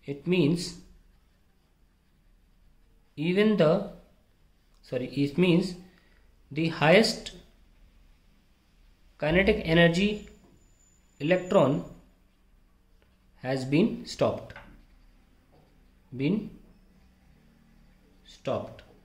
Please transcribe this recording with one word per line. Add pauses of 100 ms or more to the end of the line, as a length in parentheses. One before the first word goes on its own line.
it
means (2500)
even
the, (1160)
sorry,
it
means (800)
the
highest (1900)
kinetic
energy (920)
electron (1600)
has
been
stopped, (1600)
been (2000)
stopped. (220)